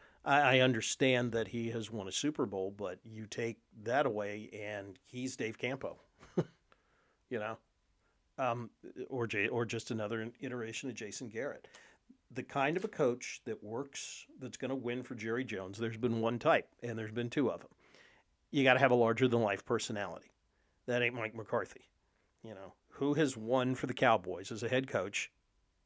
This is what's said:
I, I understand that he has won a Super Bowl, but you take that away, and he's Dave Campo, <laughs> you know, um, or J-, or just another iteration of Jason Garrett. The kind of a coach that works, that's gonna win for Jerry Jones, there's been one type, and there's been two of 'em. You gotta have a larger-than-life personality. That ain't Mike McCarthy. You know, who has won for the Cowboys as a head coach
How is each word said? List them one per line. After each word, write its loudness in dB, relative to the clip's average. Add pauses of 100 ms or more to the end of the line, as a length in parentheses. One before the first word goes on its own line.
(240)
I, 6
I 10
understand 4
that 0
he -4
has -4
won -6
a -8
Super 0
Bowl, -2
but -6
you -12
take -4 (260)
that 2
away, -4
and -10
he's -6
Dave -6
Campo, -6 (200)
<laughs> -8
you -4
know, -6 (840)
um, -2 (380)
or -2
J-, 0
or 0
just -6
another -2 (120)
iteration -6
of -8
Jason -10
Garrett. -8 (640)
The -8
kind 0
of -4
a -2
coach 0
that -6
works, -10 (140)
that's -10
gonna -4
win -2
for -8
Jerry -2
Jones, -6
there's -2
been 2
one 0
type, 4 (140)
and -6
there's -6
been -2
two 2
of -6
'em. -20 (840)
You 2
gotta 8
have 8
a 6
larger-than-life 4
personality. -4 (540)
That 2
ain't 2
Mike -4
McCarthy. -6 (540)
You -12
know, -16 (140)
who 0
has 2
won 0
for -4
the -4
Cowboys 2
as -8
a -2
head 0
coach -4 (540)